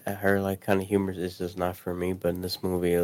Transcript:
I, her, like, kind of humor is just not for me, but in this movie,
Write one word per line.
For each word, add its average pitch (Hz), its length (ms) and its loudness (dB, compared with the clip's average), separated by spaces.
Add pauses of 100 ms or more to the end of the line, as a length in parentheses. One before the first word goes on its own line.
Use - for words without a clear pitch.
I, 101 60 -2
her, 98 280 2
like, 95 220 0
kind 98 180 2
of 95 80 -2
humor 98 240 2
is 90 280 -6
just 92 180 -6
not 90 180 -2
for 90 200 -6
me, 90 180 -2
but 87 160 -2
in 90 120 -2
this 90 200 -6
movie, 90 420 2